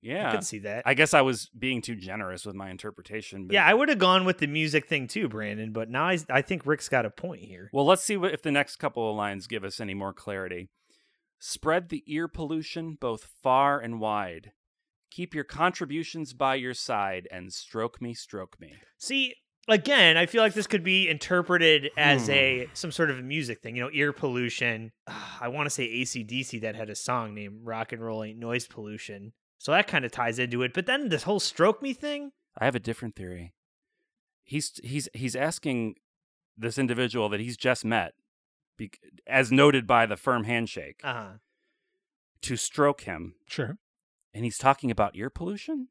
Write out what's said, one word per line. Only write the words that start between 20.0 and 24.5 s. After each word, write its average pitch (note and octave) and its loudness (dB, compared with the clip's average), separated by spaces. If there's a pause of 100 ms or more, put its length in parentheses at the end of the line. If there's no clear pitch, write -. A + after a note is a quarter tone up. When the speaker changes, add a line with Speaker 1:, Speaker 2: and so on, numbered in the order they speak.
Speaker 2:
I E3+ 4
feel A3+ 4
like G#3 4
this G#3 -4
could G3 0
be F#3 2
interpreted D#3+ 4
as C#3+ 6
Speaker 1:
Hmm. C#3 2
Speaker 2:
a, C3 4
some E3+ -8
sort D#3 2
of B2+ -4
a - -10
music C3 -6
thing, A2+ -10
you B2 -4
know, C#3 -6
ear D3 2
pollution. A#2+ -2 (240)